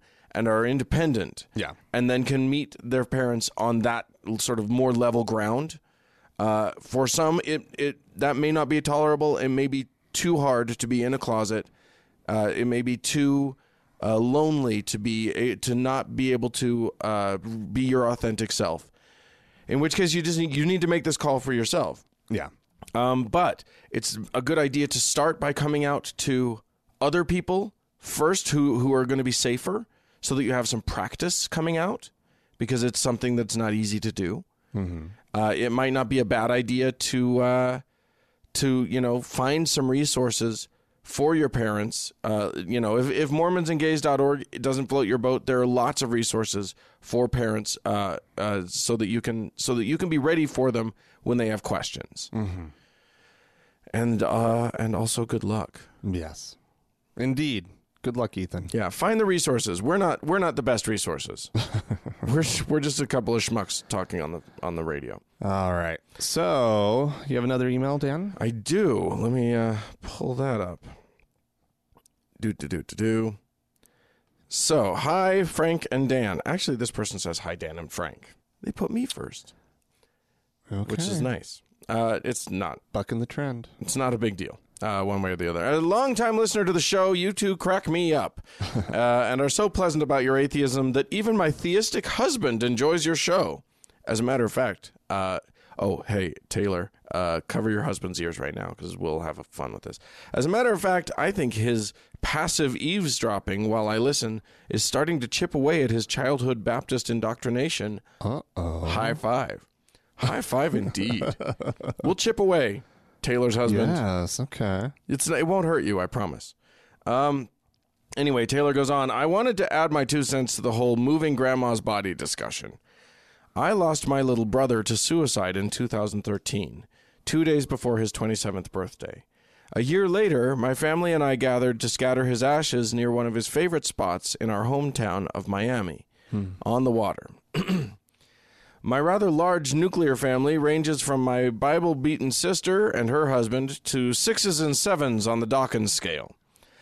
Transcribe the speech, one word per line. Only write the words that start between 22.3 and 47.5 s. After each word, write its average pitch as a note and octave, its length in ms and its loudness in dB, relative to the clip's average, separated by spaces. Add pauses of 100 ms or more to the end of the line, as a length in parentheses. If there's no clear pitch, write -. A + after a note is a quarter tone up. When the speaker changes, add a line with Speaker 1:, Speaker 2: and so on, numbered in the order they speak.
Speaker 1:
Um, B2+ 300 2
but B2+ 400 0 (260)
it's - 280 -6 (160)
a B2+ 80 0
good D#3 160 0
idea C#3+ 300 2
to - 120 -2
start D#3+ 400 0
by D3 120 0
coming D3 320 0
out C#3+ 340 -2
to B2+ 420 0 (400)
other D3+ 240 2
people F3+ 480 -2 (260)
first - 520 0
who, C#3+ 280 2
who C3 140 2
are C3 140 4
gonna C3+ 180 0
be B2 80 0
safer, F#3 540 -2 (340)
so - 140 -2
that C3+ 100 2
you A#2 80 2
have B2 160 0
some A2+ 140 -2
practice - 680 -4
coming E3 300 -2
out, F3+ 320 -4 (480)
because A#2 240 0
it's A#2+ 180 0
something B2 360 0
that's A2+ 200 0
not A2+ 160 0
easy G#2+ 280 0
to G#2+ 120 -4
do. F#2+ 320 -4 (300)
Speaker 2:
Mm-hmm. F2 320 -4 (280)
Speaker 1:
Uh, G#2+ 220 2
it A#2 160 0
might C3 200 0
not C3 160 0
be C3 100 2
a B2+ 60 4
bad A2+ 260 0
idea B2 420 0
to, B2 480 0
uh, B2+ 400 2 (720)
to, B2+ 300 2
you B2 160 -2
know, B2 200 0
find C#3+ 480 0
some C3 220 2
resources B2+ 800 0 (340)
for D3+ 320 2
your D#3 160 4
parents. G#2+ 640 -2 (120)
Uh, G#2+ 320 0
you F#2+ 240 -2
know, A2 160 2
if, B2+ 140 2
if C#3 200 0
Mormons E3+ 380 2
and E3 100 0
Gays D#3 220 2
dot C#3 200 2
org C#3 240 2 (180)
doesn't C3+ 240 0
float C3+ 200 2
your A#2+ 120 2
boat, B2+ 280 0
there B2+ 140 2
are B2 60 4
lots B2 360 2
of A#2+ 100 -2
resources A2 600 -2 (260)
for B2 280 0
parents, A2 560 -2